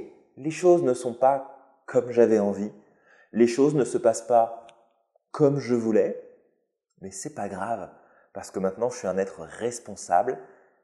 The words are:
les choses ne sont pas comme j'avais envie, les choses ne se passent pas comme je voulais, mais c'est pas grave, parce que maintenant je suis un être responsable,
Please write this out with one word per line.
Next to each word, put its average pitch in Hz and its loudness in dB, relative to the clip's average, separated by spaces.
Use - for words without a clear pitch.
les 135 -8
choses 175 4
ne 127 2
sont 123 -6
pas - -2
comme 127 0
j'avais 113 6
envie, 101 -2
les 113 4
choses 139 2
ne 135 2
se 113 -4
passent 113 0
pas 117 0
comme 143 2
je 120 -2
voulais, 113 0
mais 95 -16
c'est - -14
pas 101 -8
grave, 95 -8
parce - -14
que - -8
maintenant 98 -2
je - -12
suis - -8
un 92 -4
être 95 -6
responsable, 104 -4